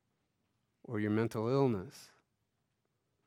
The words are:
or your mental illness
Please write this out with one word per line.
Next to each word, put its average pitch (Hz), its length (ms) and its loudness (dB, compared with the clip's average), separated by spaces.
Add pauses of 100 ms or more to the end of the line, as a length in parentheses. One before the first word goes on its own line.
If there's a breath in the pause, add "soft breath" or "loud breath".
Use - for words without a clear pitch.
(840)
or 110 160 -4
your 107 100 2
mental 110 380 0
illness 131 600 0 (1200)